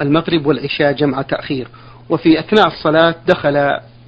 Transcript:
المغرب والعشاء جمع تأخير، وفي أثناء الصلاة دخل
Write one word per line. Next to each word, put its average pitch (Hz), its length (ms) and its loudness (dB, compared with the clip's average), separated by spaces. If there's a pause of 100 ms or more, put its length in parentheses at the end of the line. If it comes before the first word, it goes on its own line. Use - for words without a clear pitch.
المغرب 151 460 0
والعشاء 143 460 0
جمع 143 300 -2
تأخير، - 460 -6 (420)
وفي 160 300 2
أثناء 185 260 2
الصلاة 165 480 0 (120)
دخل 143 540 0 (280)